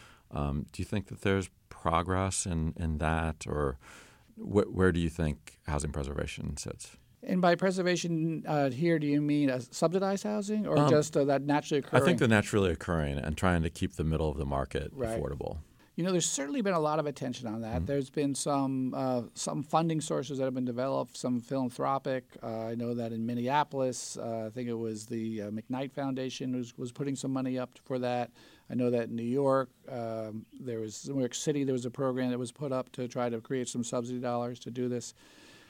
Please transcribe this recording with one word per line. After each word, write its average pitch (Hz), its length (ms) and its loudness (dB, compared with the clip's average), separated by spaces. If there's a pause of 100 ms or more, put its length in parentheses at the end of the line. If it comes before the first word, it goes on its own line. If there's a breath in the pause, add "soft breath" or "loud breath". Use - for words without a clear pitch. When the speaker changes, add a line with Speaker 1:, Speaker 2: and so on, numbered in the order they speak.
(300 loud breath)
Speaker 1:
Um, 71 400 -2
do - 120 -8
you - 20 -6
think 101 220 -4
that - 160 -12
there's 95 260 2 (220)
progress 92 760 0
in, 80 320 0
in 80 220 -2
that, 80 480 0
or 73 320 0 (580 loud breath)
wh-, 104 340 0
where 92 220 6
do 82 80 2
you 85 80 2
think 78 580 -4
housing 73 260 -2
preservation 73 680 -6
sits? - 400 -12 (240)
Speaker 2:
And 185 180 0
by 175 140 6
preservation, 175 920 0
uh, 147 220 2
here, 160 300 2
do 147 80 0
you 147 160 4
mean, 147 260 4
uh, 127 120 0 (100)
subsidized 190 540 2
housing 208 420 -2
or 151 120 4
Speaker 1:
Um, 147 120 6
Speaker 2:
just, 151 260 4
uh, 143 80 4
that 139 180 4
naturally 143 420 2
Speaker 1:
I 131 160 6
think - 20 8
Speaker 2:
occurring? 160 160 6
Speaker 1:
the 131 100 6
naturally 104 420 6
occurring 80 460 0
and 73 180 0
trying 87 280 4
to 82 80 0
keep - 240 -4
the 82 100 -2
middle 78 240 2
of 71 80 0
the 71 80 -2
market 69 500 -2
Speaker 2:
Right. 113 240 -2
Speaker 1:
affordable. - 420 -4 (360 soft breath)
Speaker 2:
You 165 80 0
know, 185 80 2
there's 170 180 2
certainly 277 320 -2
been 196 120 2
a 170 40 2
lot 151 220 2
of 147 60 -2
attention 131 420 -4
on 110 140 -4
that. 107 160 -2
Speaker 1:
Mm-hmm. 85 80 0
Speaker 2:
There's 143 220 0
been 143 240 0
some, 135 640 0
uh, 131 280 0 (120)
some 151 300 -4
funding 160 360 2
sources 147 380 -2
that 131 60 0
have 131 100 0
been 131 100 -2
developed, 127 520 -2
some 123 240 -2
philanthropic. 135 840 -2 (180)
Uh, 113 260 -4
I 117 100 -4
know 120 180 -2
that 117 180 -4
in 113 140 -4
Minneapolis, 127 920 0
uh, 113 300 -4
I 110 40 -8
think 120 180 -6
it 113 100 -2
was 110 280 -6
the, 113 360 -4
uh, 104 80 -6
McKnight 127 400 -6
Foundation 131 640 -4
was, 120 220 -6
was 123 140 -6
putting 139 240 -4
some 135 160 -4
money 131 260 0
up 123 120 -4 (120)
for 131 160 -2
that. 123 320 0 (400 loud breath)
I - 40 -4
know 123 160 4
that 117 180 2
in 117 80 -6
New 117 80 -4
York, 135 460 4 (200)
um, 113 560 -6 (140)
there 120 180 -4
was, 110 300 -8
New 139 100 -2
York 123 160 2
City, 143 300 0
there 135 80 2
was 123 120 0
a 123 60 -4
program 127 400 0
that 120 80 0
was 123 140 -4
put 143 180 -6
up 127 220 -2
to 123 160 -4
try 123 200 0
to 117 120 -2
create 127 280 -2
some 120 140 -2
subsidy 123 380 -4
dollars 120 400 -2
to 120 100 -10
do 123 180 -2
this. 123 260 -4 (560 loud breath)